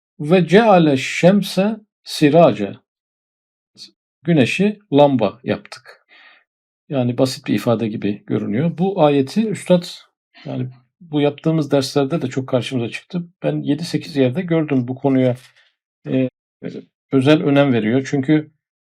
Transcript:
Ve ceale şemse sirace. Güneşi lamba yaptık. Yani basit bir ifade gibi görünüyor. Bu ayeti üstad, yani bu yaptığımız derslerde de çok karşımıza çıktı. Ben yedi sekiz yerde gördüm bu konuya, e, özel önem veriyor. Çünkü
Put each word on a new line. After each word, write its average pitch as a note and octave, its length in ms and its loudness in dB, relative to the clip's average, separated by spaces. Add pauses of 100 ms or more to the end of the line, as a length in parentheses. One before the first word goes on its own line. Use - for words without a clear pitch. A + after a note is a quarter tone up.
(200)
Ve D#3+ 260 2
ceale F3 500 4
şemse G3 800 0 (280)
sirace. C3+ 680 2 (1500)
Güneşi F3 560 0 (140)
lamba C#3 500 2
yaptık. - 640 -10 (800)
Yani B2 300 -2
basit C3 280 -2
bir - 80 -2
ifade A2+ 340 -2
gibi G2+ 380 -6
görünüyor. B2 520 -4
Bu F#3+ 240 -2
ayeti D3 460 0
üstad, F3 360 0 (600)
yani C3 240 -8 (320)
bu D3+ 200 -4
yaptığımız D3 500 -2
derslerde C#3 520 0
de C3 40 -6
çok C3 220 -6
karşımıza A#2+ 420 -4
çıktı. - 320 -10 (200)
Ben D3+ 200 -4
yedi D3 220 -4
sekiz - 320 -8
yerde C3 260 0
gördüm D3+ 460 -2
bu C3 60 -6
konuya, C3 420 0 (680)
e, C3 220 -2 (840)
özel D3 300 4
önem C#3+ 300 2
veriyor. A#2 380 -2
Çünkü D3+ 420 0 (420)